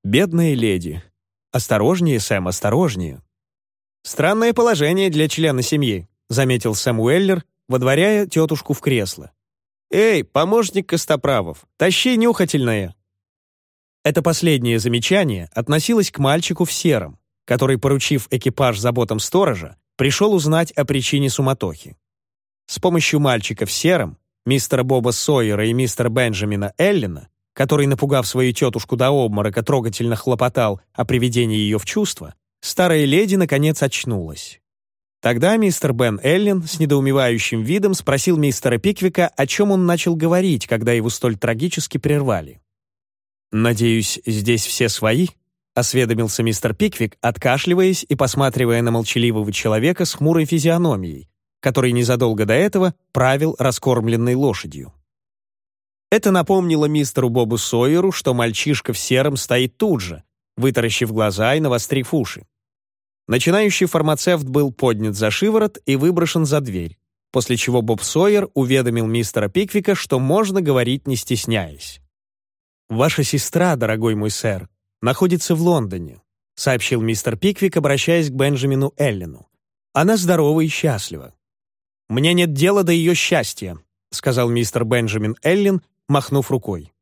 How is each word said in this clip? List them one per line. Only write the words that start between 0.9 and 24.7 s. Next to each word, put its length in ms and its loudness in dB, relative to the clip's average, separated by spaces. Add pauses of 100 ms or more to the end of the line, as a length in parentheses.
Осторожнее, 680 2
Сэм, 280 -2
осторожнее!» 720 -2 (840)
«Странное 500 0
положение 560 2
для 180 2
члена 340 0
семьи», — 460 -2 (220)
заметил 460 0
Сэм 240 -2
Уэллер, 440 2 (240)
водворяя 580 2
тётушку 480 -2
в 60 -4
кресло. 520 -2 (600)
«Эй, 320 4
помощник 680 0
Костоправов, 760 -2 (120)
тащи 400 2
нюхательное!» 760 0 (1120)
Это 140 2
последнее 580 2
замечание 760 0
относилось 580 0
к 80 -12
мальчику 440 0
в 80 -2
сером, 480 -2 (240)
который, 340 0
поручив 540 0
экипаж 480 0
заботам 400 0
сторожа, 560 0 (220)
пришёл 360 2
узнать 380 2
о 140 0
причине 440 0
суматохи. 680 -4 (720)
С 120 -10
помощью 400 2
мальчика 460 0
в 80 -8
сером, 440 0 (280)
мистера 380 0